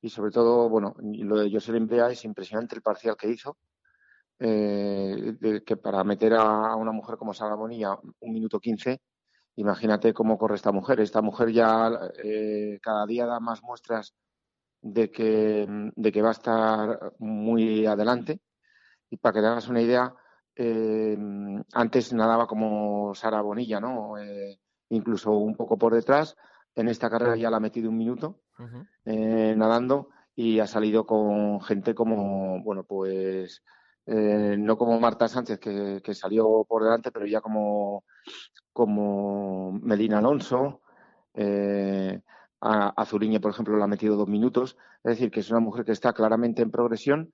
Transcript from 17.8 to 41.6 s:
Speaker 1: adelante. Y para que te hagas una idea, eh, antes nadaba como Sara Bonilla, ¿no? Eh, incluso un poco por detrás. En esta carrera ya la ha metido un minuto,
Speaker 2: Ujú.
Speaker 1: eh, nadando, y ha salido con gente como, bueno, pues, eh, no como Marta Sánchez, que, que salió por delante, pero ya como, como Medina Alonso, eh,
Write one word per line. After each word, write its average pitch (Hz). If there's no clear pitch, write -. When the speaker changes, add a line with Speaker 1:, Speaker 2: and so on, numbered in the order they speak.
Speaker 1:
adelante. 110
Y -
para 113
que 107
te 107
hagas 117
una 123
idea, 123
eh, 110
antes 120
nadaba 113
como 104
Sara 110
Bonilla, 107
¿no? 107
Eh, 101
incluso 107
un 107
poco 113
por 113
detrás. 139
En 110
esta 117
carrera 117
ya 113
la 113
ha 110
metido 110
un 113
minuto, 123
Speaker 2:
Ujú. 123
Speaker 1:
eh, 110
nadando, 120
y 113
ha 104
salido 110
con 104
gente 104
como, 98
bueno, 98
pues, 95
eh, 104
no 110
como 117
Marta 113
Sánchez, 117
que, 101
que 104
salió 110
por 113
delante, 113
pero 104
ya 107
como, 104
como 101
Medina 107
Alonso, 131
eh, 101